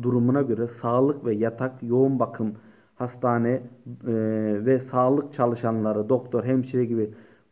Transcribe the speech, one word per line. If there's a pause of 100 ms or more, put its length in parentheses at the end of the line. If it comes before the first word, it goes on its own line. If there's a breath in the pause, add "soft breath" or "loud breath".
durumuna
göre
sağlık
ve
yatak,
yoğun
bakım, (420 loud breath)
hastane, (580)
e, (520)
ve
sağlık
çalışanları,
doktor,
hemşire
gibi (380 loud breath)